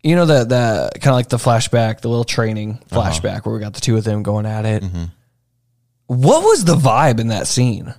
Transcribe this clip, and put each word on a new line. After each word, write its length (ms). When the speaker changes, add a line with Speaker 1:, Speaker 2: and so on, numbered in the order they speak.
Speaker 1:
you 140
know, 100
the, 180
the 540
kinda 160
like 140
the 100
flashback, 600
the 80
little 160
training 560
Speaker 2:
Uh-huh. 100
Speaker 1:
flashback 460
where 80
we 60
got 140
the 60
two 160
of 60
them 220
going 200
at 220
it. 160
Speaker 2:
Mm-hmm. 220
Speaker 1:
What 340
was 220
the 100
vibe 460
in 80
that 180
scene? 520